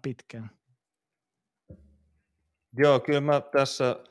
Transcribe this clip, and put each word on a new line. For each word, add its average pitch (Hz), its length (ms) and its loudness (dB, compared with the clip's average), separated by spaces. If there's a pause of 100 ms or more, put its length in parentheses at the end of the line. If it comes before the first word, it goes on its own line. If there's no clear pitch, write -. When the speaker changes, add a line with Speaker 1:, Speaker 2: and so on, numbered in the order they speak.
Speaker 1:
pitkään. 117 480 -12 (2250)
Speaker 2:
Joo, 135 240 4
kyllä 143 200 0
mä 143 200 2
tässä, 135 560 0 (140)